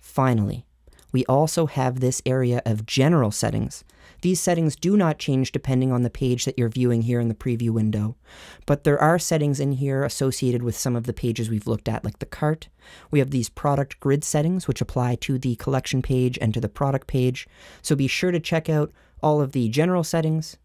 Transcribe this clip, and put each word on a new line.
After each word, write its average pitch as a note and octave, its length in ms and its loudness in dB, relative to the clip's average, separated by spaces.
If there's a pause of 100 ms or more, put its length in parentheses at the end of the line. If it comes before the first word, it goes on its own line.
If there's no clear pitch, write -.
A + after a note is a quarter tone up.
Finally, B2 640 0 (460)
we C3 140 2
also D#3 380 2
have B2+ 360 -2
this B2+ 260 0
area B2 400 0
of A2 180 -2
general C3+ 460 4
settings. A2 520 -4 (380)
These F3+ 200 0
settings E3 360 0
do G3 220 2
not D#3+ 200 2
change C3 340 0
depending C3 400 0
on B2 100 2
the A#2 80 0
page B2 340 -2
that - 140 -4
you're A#2+ 100 2
viewing A#2+ 340 2
here A#2+ 180 0
in A#2 80 0
the A2+ 60 -2
preview A#2 360 -2
window, G#2+ 460 0 (500)
but C#3+ 180 0
there C#3+ 160 4
are E3 180 6
settings D3 420 0
in C#3 120 0
here C3+ 320 0
associated B2+ 580 0
with A#2 140 -2
some B2+ 180 -2
of A#2 100 -2
the A#2 100 -4
pages A#2 340 -2
we've A2 200 -2
looked A2 200 -2
at, A2+ 160 -4
like G#2+ 140 -8
the - 80 -8
cart. - 420 -4 (420)
We D3 100 4
have C3+ 100 0
these B2+ 180 -2
product C#3 500 -2
grid C#3+ 260 0
settings, E3+ 440 0
which C3+ 140 -2
apply B2 400 -2
to C3+ 160 -2
the B2 180 -2
collection C3 460 -2
page B2+ 400 0
and A2 100 0
to A2+ 80 -2
the D3 80 -2
product C#3 380 -2
page. B2+ 420 -2 (320)
So - 160 0
be C3+ 120 0
sure F3+ 240 0
to F3 80 0
check E3 280 -2
out D3+ 240 0 (300)
all D3+ 180 4
of C3+ 120 0
the A#2+ 180 0
general E3 340 2
settings D#3+ 600 -2